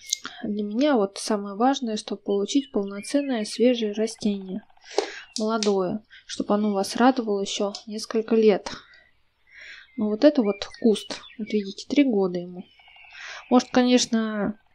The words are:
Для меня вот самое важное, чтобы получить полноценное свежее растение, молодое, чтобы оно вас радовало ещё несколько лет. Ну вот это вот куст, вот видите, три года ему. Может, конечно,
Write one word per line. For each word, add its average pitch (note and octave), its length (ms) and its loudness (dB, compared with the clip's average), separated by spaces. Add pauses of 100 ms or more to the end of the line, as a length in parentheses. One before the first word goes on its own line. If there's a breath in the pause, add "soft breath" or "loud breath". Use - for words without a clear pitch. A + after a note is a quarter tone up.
(420 loud breath)
Для G#3 200 -4
меня B3 340 2
вот G3 220 0
самое G3+ 380 -4
важное, A#3+ 400 0
чтобы - 260 -10
получить G3+ 500 -2
полноценное G#3+ 720 -2
свежее A#3 480 2
растение, G3+ 720 -4 (760 loud breath)
молодое, G#3+ 640 0 (260 soft breath)
чтобы - 280 -2
оно G#3 180 2
вас G3 240 -4
радовало A#3 440 2
ещё G3+ 320 -4 (140)
несколько A3 480 -4
лет. G#3+ 360 4 (1300 loud breath)
Ну G#3 140 0
вот G#3+ 140 2
это D4 180 6
вот G3+ 240 -2 (140)
куст, - 400 2 (180)
вот G#3+ 140 -8
видите, G3+ 360 -4
три C#4+ 160 4
года F#3+ 340 0
ему. F3+ 260 -10 (880 loud breath)
Может, B3 200 4
конечно, A3+ 920 2 (140)